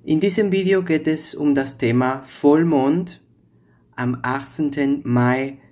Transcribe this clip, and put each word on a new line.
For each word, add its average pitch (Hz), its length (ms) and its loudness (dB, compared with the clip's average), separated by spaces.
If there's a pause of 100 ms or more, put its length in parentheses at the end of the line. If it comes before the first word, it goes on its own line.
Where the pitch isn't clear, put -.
In 156 100 2
diesem 196 320 2
Video 190 300 2
geht 160 240 -2
es 156 300 -2
um 147 180 0
das 135 240 -2
Thema 127 460 0
Vollmond 156 1000 2 (720)
am 123 280 -4
achtzehnten 139 800 -4
Mai 127 540 0 (120)